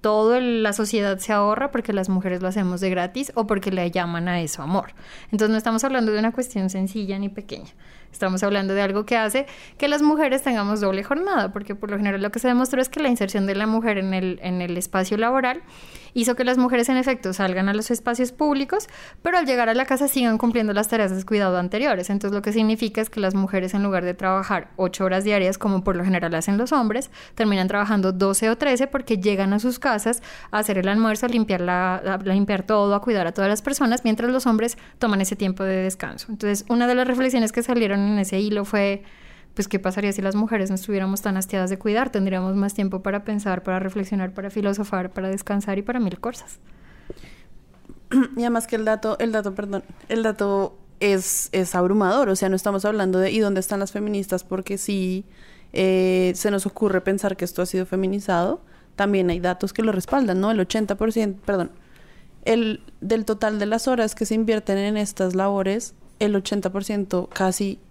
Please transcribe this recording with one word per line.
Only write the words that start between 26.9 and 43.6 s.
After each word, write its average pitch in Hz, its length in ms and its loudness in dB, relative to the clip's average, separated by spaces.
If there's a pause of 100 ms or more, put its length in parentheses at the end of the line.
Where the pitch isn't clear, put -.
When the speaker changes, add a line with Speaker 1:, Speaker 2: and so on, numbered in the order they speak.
Speaker 1:
terminan 202 320 2
trabajando 202 440 2
doce 196 380 2
o 226 80 2
trece 269 300 2
porque 262 320 -2
llegan 196 340 2
a 208 60 2
sus 240 180 0
casas 226 460 0 (280)
a 214 80 0
hacer 208 200 0
el 185 80 0
almuerzo, 214 400 2
a - 20 0
limpiar 214 320 0
la, 180 340 0
a 190 220 -4
limpiar 196 460 0
todo, 202 320 4
a 202 60 0
cuidar 202 260 2
a - 60 -4
todas 196 160 0
las 214 120 0
personas, 254 420 0
mientras 226 280 2
los 254 160 0
hombres 226 300 0 (200)
toman 202 240 0
ese 190 140 -2
tiempo 190 280 -2
de 190 200 0
descanso. - 460 -6
Entonces, 208 400 -2
una 240 180 2
de 247 80 4
las 254 120 2
reflexiones 247 440 2
que 233 120 -2
salieron 214 360 2
en 202 200 2
ese 190 200 0
hilo 208 260 -2
fue, 202 380 0 (500)
pues, 190 140 -4
¿qué 196 120 -2
pasaría 196 320 -2
si 196 100 -4
las 190 140 0
mujeres 208 340 0
no 190 60 0
estuviéramos 190 460 -2
tan 190 160 -2
hastiadas 185 320 -2
de 190 80 -2
cuidar? 226 340 0
Tendríamos 190 440 0
más 202 180 0
tiempo 190 280 -2
para 202 220 -4
pensar, 202 400 -2